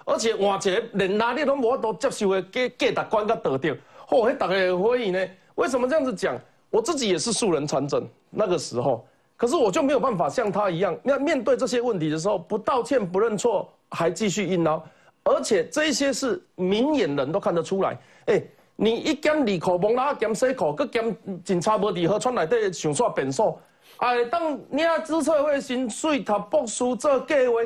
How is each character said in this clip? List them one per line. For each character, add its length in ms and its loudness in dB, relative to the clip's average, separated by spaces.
而 140 0
且 180 0
瓦 220 0
杰 240 0
连 240 0
哪 160 0
里 100 -2
都 100 2
无 160 0
法 60 2
度 160 -2
接 180 -2
受 220 0
的 100 0
价， 340 -4
价 260 0
值 60 -6
观 160 0
跟 180 0
道 140 0
德， 200 -2
吼， 200 4
那 80 2
大 140 -2
家 60 0
会 200 2
欢 260 2
迎 120 -2
呢？ 160 -2
为 140 0
什 120 0
么 60 0
这 80 0
样 100 2
子 80 -2
讲？ 240 -4
我 120 2
自 140 -2
己 120 -2
也 80 2
是 160 -2
素 200 0
人 120 0
参 220 -2
政， 180 -2
那 180 0
个 100 0
时 220 -4
候， 260 -2
可 100 0
是 80 0
我 160 4
就 120 0
没 100 2
有 80 2
办 160 0
法 120 0
像 220 0
他 180 0
一 100 -2
样， 260 0
那 120 2
面 240 0
对 160 2
这 80 -2
些 160 0
问 160 0
题 140 0
的 80 -2
时 100 -2
候， 80 0
不 220 -4
道 240 0
歉、 240 0
不 140 0
认 180 0
错， 340 0
还 200 0
继 180 -2
续 160 -2
硬 200 0
凹， 180 0
而 200 2
且 240 2
这 200 0
一 60 0
些 200 0
是 300 -4
明 380 0
眼 200 0
人 160 -2
都 80 0
看 160 0
得 80 0
出 200 -2
来。 140 -2
哎， 160 2
你 220 0
一 180 -2
减 340 2
二 120 0
口 180 0
崩 160 2
啦， 180 0
减 220 -2
四 200 0
口， 180 0
搁 140 -2
减 300 -2
警 160 0
察 160 2
无 160 0
伫 140 -2
河 120 2
川 160 -2
内 140 0
底 240 2
上 200 -2
煞 200 2
变 180 -2
数。 260 0
哎， 300 2
当 320 -2
领 160 0
资 180 0
策 220 2
会 160 2
薪 300 -4
水、 300 -2
读 180 -2
博 160 2
士、 300 -2
做 240 2
计 140 -4
划， 200 2